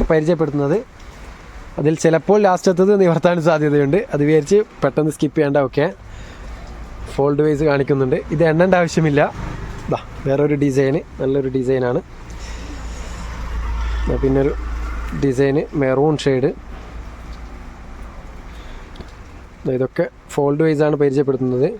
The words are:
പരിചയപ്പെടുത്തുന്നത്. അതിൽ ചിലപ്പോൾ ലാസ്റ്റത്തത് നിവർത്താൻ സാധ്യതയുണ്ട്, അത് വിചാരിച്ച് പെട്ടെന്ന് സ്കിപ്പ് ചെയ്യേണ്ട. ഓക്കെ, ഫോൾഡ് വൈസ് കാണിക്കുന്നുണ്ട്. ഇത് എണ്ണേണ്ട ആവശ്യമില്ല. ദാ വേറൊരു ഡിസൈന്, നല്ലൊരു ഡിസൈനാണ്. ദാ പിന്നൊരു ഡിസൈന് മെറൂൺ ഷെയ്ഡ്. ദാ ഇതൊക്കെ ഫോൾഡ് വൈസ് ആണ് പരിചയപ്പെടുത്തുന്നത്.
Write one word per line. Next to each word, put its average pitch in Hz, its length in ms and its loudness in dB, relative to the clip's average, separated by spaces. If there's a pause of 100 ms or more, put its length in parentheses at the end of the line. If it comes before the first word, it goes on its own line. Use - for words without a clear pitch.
പരിചയപ്പെടുത്തുന്നത്. 156 640 2 (1040)
അതിൽ 156 140 2 (100)
ചിലപ്പോൾ 165 420 4
ലാസ്റ്റത്തത് 185 460 4 (100)
നിവർത്താൻ 175 360 4 (100)
സാധ്യതയുണ്ട്, 147 500 4 (160)
അത് 143 140 2
വിചാരിച്ച് 156 300 4 (260)
പെട്ടെന്ന് 151 320 2
സ്കിപ്പ് 151 220 -2
ചെയ്യേണ്ട. 143 200 2 (120)
ഓക്കെ, 143 160 0 (1300)
ഫോൾഡ് 143 300 2
വൈസ് 151 240 2
കാണിക്കുന്നുണ്ട്. 139 460 2 (180)
ഇത് 156 180 2
എണ്ണേണ്ട 180 300 4
ആവശ്യമില്ല. 156 400 4 (720)
ദാ 127 80 -2 (280)
വേറൊരു 147 360 2
ഡിസൈന്, 139 380 2 (200)
നല്ലൊരു 135 340 0
ഡിസൈനാണ്. 127 460 0 (2000)
ദാ 131 160 0
പിന്നൊരു 135 300 2 (680)
ഡിസൈന് 139 400 2 (200)
മെറൂൺ 139 320 2 (100)
ഷെയ്ഡ്. 135 260 2 (3250)
ദാ 135 140 0
ഇതൊക്കെ 131 280 -2 (280)
ഫോൾഡ് 143 320 2
വൈസ് 156 200 2
ആണ് 151 160 0
പരിചയപ്പെടുത്തുന്നത്. 131 680 2 (100)